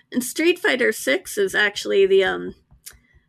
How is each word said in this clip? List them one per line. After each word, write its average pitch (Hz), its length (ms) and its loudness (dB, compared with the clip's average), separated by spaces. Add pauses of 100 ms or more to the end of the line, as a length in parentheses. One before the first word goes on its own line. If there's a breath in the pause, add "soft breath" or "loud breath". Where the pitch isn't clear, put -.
(100 loud breath)
And 247 140 -4
Street 339 340 0
Fighter 254 320 0
six - 480 -4
is 196 160 -2
actually 202 520 0
the, 190 180 4
um, 180 320 -6 (720 loud breath)